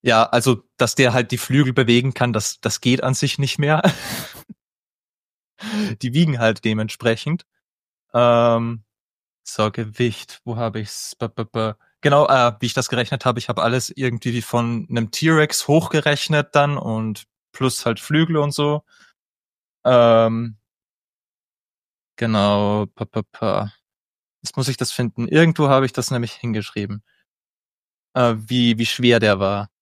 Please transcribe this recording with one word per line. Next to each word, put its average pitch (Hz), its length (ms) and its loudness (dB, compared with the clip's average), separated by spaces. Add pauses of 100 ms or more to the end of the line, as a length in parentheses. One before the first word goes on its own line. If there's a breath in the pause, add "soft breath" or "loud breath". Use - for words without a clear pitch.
ja, 113 220 4
also, 120 400 0 (140)
dass 120 160 0
der 123 180 4
halt 120 180 0
die 123 80 -4
Flügel 131 340 0
bewegen 123 420 2
kann, 120 180 0
das, - 280 -4
das - 200 -4
geht 127 220 2
an 127 120 0
sich - 240 -4
nicht 139 200 -4
mehr. 147 240 2
<laughs> 196 100 4 (2000 loud breath)
Die 120 100 -4
wiegen 147 280 0
halt 113 240 0
dementsprechend. 113 840 -2 (680)
Ähm, 117 680 2 (640)
so, 107 260 -2
Gewicht, 110 760 -6
wo 113 120 -8
habe 113 240 -6
ich's? - 360 -12
B, 117 120 -6
b, - 160 -8
b. 110 300 -4 (260)
Genau, 143 260 4
äh, 127 320 4
wie 127 80 -4
ich - 80 -6
das 131 140 -2
gerechnet 123 360 -4
habe, 120 140 0
ich - 100 -8
habe 95 140 -4
alles 117 280 -2
irgendwie 120 520 -4
von 117 480 -4
einem 117 220 -4
T-Rex 156 560 0
hochgerechnet 147 880 0
dann 143 220 2
und 110 500 -6 (240)
plus - 340 -2
halt 113 140 -2
Flügel 160 380 0
und 143 140 0
so. 147 300 -2 (1000 soft breath)
Ähm, 113 720 4 (1600)
genau, 104 680 2
p, - 180 -10
p, 110 180 -6
p. 101 480 -4 (720)
Jetzt - 140 -12
muss 127 100 -2
ich 131 100 -4
das - 140 -6
finden. 117 380 -6
Irgendwo 160 400 4
habe 135 180 4
ich 123 60 -6
das - 180 -6
nämlich 120 220 -4
hingeschrieben. 104 720 -8 (1080)
Äh, 120 220 2
wie, 117 420 0
wie 117 80 0
schwer 120 340 4
der 104 180 4
war. 101 320 -2 (120)